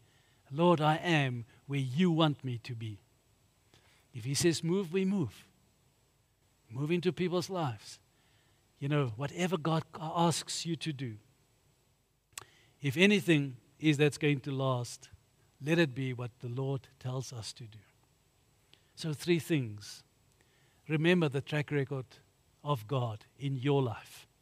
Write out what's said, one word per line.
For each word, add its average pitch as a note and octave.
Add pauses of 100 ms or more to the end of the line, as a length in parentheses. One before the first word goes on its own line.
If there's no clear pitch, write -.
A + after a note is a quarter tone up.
(500)
"Lord, D#3+
I D#3
am C#3 (200)
where C#3
you C#3
want D#3
me A#2+
to B2
be." A2 (1120)
If A2
he C#3
says E3
move, E3+
we F#3+
move. F#3+ (1200)
Move C#3
into F3
people's F3
lives. D#3+ (800)
You C#3
know, C#3+
whatever E3+
God D#3+ (140)
asks E3
you E3+
to D#3+
do, A#2+ (1600)
if C#3
anything E3 (220)
is D3+
that's D3
going D3
to D3
last, C3 (540)
let D#3+
it D3
be C3
what A#2+ (100)
the B2
Lord C3+ (100)
tells B2+
us A2+
to B2
do. G#2+ (1160)
So D#3+
three E3+
things. A#2 (840)
Remember D#3+
the C3+
track D3+
record C#3 (580)
of B2+
God A#2+ (140)
in C#3
your C#3
life. - (160)